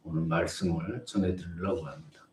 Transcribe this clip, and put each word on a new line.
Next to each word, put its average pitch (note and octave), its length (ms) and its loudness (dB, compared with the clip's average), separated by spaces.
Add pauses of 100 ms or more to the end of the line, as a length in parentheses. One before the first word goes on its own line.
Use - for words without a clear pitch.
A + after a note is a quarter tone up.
오늘 D#2+ 200 0
말씀을 E2+ 800 0
전해드리려고 F2+ 800 0
합니다. - 480 -14